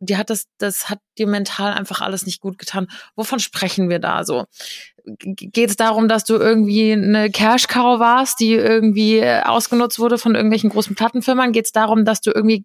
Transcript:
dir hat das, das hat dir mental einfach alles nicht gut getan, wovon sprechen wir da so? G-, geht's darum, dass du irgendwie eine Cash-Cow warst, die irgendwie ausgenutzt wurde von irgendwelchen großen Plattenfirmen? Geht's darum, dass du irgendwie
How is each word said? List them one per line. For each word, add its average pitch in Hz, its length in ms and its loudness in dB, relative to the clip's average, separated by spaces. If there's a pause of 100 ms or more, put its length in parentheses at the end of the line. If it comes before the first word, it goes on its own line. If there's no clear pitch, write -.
dir 190 180 -4
hat 208 120 -6
das, 214 140 -6 (140)
das 202 320 -6
hat 202 80 -8 (180)
dir 214 100 -2
mental 202 460 -4
einfach 196 280 -6
alles 190 260 -6
nicht 180 140 -8
gut 190 180 -10
getan, 190 300 -8 (280)
wovon 220 240 -4
sprechen 185 480 -4
wir 175 120 -2
da - 240 -2
so? 123 200 -4 (600)
G-, 190 440 -12
geht's 226 280 0
darum, 226 320 2
dass 220 160 0
du 220 100 0
irgendwie 220 580 2
eine 208 380 2
Cash-Cow 240 680 2
warst, 240 420 2
die 226 120 4
irgendwie 220 720 4
ausgenutzt 233 720 0
wurde 233 200 2
von 226 180 0
irgendwelchen 214 340 2
großen 208 240 -2
Plattenfirmen? 247 580 0
Geht's 226 200 -6
darum, 220 320 2
dass 214 160 0
du 214 100 0
irgendwie 214 340 2